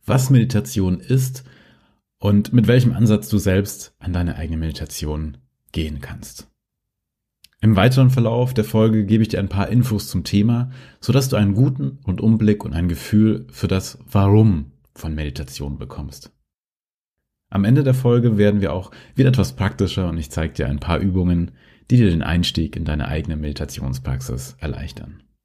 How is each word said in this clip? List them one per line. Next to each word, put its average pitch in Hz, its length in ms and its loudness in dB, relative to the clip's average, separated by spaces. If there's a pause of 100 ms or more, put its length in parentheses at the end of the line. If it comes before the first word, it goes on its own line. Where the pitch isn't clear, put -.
was 131 240 0
Meditation 101 680 2
ist - 440 -2 (760)
und 101 340 2
mit 117 140 4
welchem 127 260 4
Ansatz 107 360 2
du 104 100 0
selbst 98 600 -2
an 90 140 -6
deine 85 220 -2
eigene 80 220 -6
Meditation 76 800 -8 (340)
gehen 76 280 -6
kannst. - 460 -16 (1160)
Im 110 140 4
weiteren 127 340 6
Verlauf 123 440 0
der 110 100 0
Folge 110 420 2
gebe 110 160 2
ich 107 60 2
dir - 120 -4
ein 98 100 -4
paar 101 180 -2
Infos 113 400 0
zum 87 160 -4
Thema, 120 480 0 (300)
sodass 131 260 0
du - 80 -2
einen 101 180 2
guten 131 540 0
Rundumblick 107 560 2
und - 80 -8
ein 82 160 -2
Gefühl 107 640 0
für - 160 -6
das 92 320 -4 (100)
Warum 98 640 4 (240)
von 80 180 -8
Meditation 71 640 -8
bekommst. 69 540 -14 (1160)
Am 98 160 0
Ende 135 180 4
der 131 120 2
Folge 120 420 2
werden 101 240 4
wir 82 100 -2
auch 92 200 -8 (220)
wieder 131 140 2
etwas 101 300 0
praktischer 95 500 -2
und 82 100 -4
ich 78 140 -8
zeige 80 220 -6
dir 67 140 -4
ein 69 120 -4
paar 82 200 -2
Übungen, 90 520 0 (400)
die 123 60 6
dir 110 120 4
den 85 140 0
Einstieg 82 540 -2
in 82 80 -6
deine 71 240 -4
eigene 78 260 -4
Meditationspraxis 67 1200 -8
erleichtern. - 640 -12 (220)